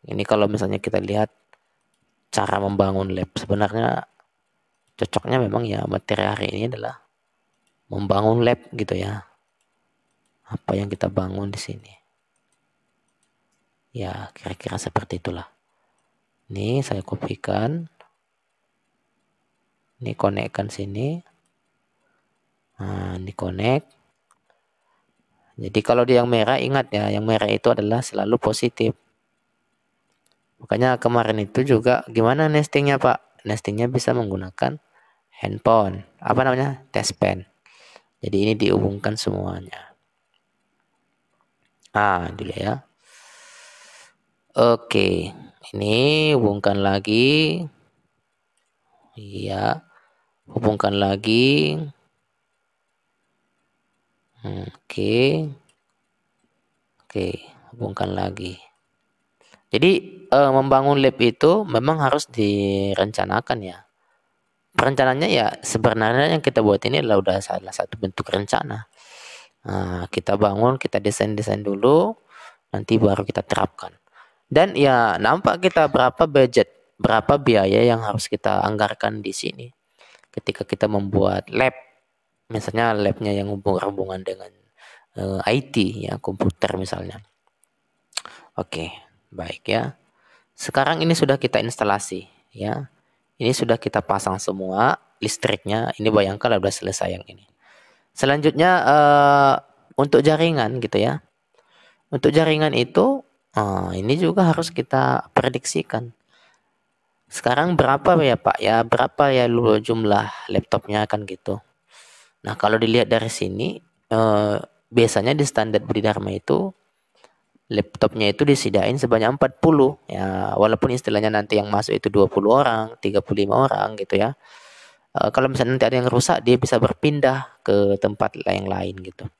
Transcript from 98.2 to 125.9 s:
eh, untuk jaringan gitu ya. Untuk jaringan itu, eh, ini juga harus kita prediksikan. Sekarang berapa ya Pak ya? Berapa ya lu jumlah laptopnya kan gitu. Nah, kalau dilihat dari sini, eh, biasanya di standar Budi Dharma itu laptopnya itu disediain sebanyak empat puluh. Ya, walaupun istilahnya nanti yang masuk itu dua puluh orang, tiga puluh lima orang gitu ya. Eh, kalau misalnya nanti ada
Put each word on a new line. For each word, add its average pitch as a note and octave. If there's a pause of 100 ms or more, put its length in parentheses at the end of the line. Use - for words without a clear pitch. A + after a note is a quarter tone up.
eh, C#3+ (420)
untuk C#3
jaringan D3+
gitu G#2+
ya. C3+ (880)
Untuk -
jaringan D#3
itu, A#3+ (320)
eh, F#2
ini G#2
juga F3
harus E3
kita C3
prediksikan. A#2+ (1200)
Sekarang D3
berapa C#3+
ya B2+
Pak -
ya? A2+
Berapa C3
ya B2
lu A#2
jumlah G#2+ (240)
laptopnya G#2
kan G#2
gitu. G2 (880)
Nah, G#2
kalau G#2
dilihat A2+
dari A2+
sini, G2 (320)
eh, G#2+ (380)
biasanya A#2
di D3
standar G#2+
Budi G#2+
Dharma G2+
itu C#3+ (1000)
laptopnya G#2
itu -
disediain A#2+
sebanyak A#2+
empat -
puluh. D3 (160)
Ya, F#2+
walaupun A2
istilahnya A2
nanti G#2+
yang G#2
masuk G2+
itu G2+
dua G2
puluh G#2
orang, A2+
tiga G2
puluh G2+
lima A#2
orang G#2+
gitu G2
ya. A#2 (800)
Eh, -
kalau C3
misalnya C3
nanti A2+
ada B2